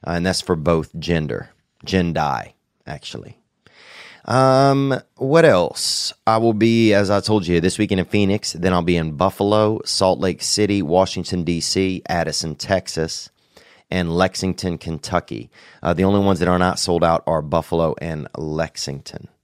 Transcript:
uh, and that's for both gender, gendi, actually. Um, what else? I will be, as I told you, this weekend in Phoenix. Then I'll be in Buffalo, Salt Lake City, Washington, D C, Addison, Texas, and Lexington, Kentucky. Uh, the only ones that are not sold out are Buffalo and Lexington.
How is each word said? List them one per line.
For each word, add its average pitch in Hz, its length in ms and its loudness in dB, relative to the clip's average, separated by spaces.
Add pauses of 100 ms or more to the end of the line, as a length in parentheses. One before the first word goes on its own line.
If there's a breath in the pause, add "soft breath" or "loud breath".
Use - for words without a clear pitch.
uh, 78 40 -4
and 87 140 -2
that's 95 140 0
for - 160 -2
both 80 420 -2
gender, 78 520 -4 (360)
gendi, 78 680 -2 (340)
actually. - 500 -16 (880 loud breath)
Um, 135 760 4 (140)
what 147 280 2
else? - 680 2 (120)
I 113 120 4
will 113 160 4
be, 113 400 4
as 101 160 4
I 101 100 4
told 107 260 0
you, 87 140 4
this 90 180 0
weekend 101 220 0
in 87 60 0
Phoenix. 104 480 0
Then 92 200 0
I'll 87 80 2
be 87 140 2
in 80 220 -4
Buffalo, 104 680 0
Salt - 360 0
Lake 92 220 -2
City, 101 400 0
Washington, 90 600 -2
D 82 160 -2
C, 95 480 -2
Addison, 80 480 -4
Texas, - 760 -4 (600 soft breath)
and 87 260 -2
Lexington, 90 600 -2
Kentucky. 80 720 -6 (320 loud breath)
Uh, 87 120 0
the 85 100 0
only 98 200 2
ones 98 160 2
that 87 80 0
are 90 120 2
not 90 180 0
sold 85 260 0
out 82 220 2
are 78 160 0
Buffalo 82 580 -2
and 78 280 -10 (100)
Lexington. 78 920 -8 (160)